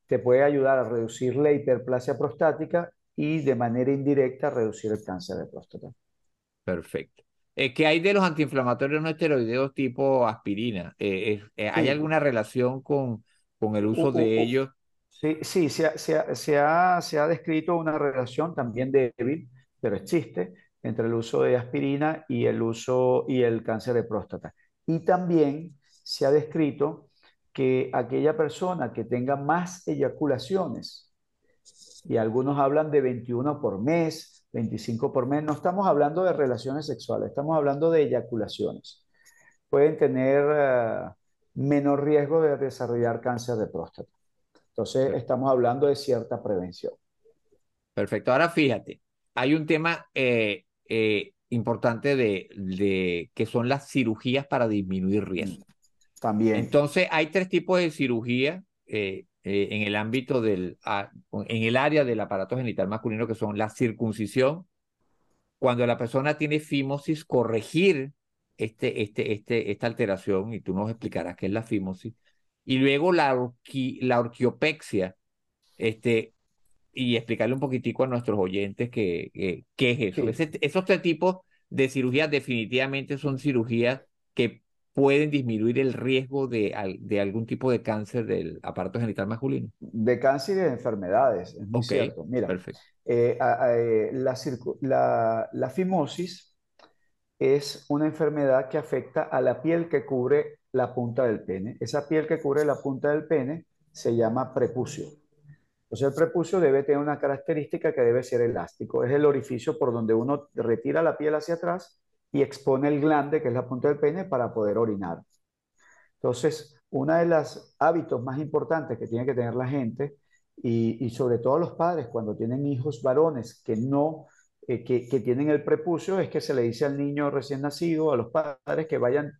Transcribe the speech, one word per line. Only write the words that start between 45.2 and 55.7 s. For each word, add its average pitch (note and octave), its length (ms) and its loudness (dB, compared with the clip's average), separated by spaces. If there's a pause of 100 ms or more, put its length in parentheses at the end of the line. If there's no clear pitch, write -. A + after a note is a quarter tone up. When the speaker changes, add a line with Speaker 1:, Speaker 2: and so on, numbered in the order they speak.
Speaker 1:
hablando B2+ 360 2
de C#3 80 4
cierta A#2 480 -4
prevención. F2+ 500 -6 (1000)
Speaker 2:
Perfecto. G#2 380 0
Ahora D#3+ 180 4
fíjate, C3 520 0 (320)
hay C3+ 220 2
un D#3 100 0
tema, D#3+ 480 0
eh... A2+ 500 0 (240)
Eh, A2 460 0 (160)
importante A#2+ 640 0
de, G#2+ 400 0
de, F#2 800 0
que A2+ 120 -2
son A#2+ 240 -2
las C#3+ 200 -2
cirugías B2+ 580 0
para B2 200 0
disminuir F#2+ 580 0
riesgo. F2+ 380 -6
Speaker 1:
Mm, - 560 -20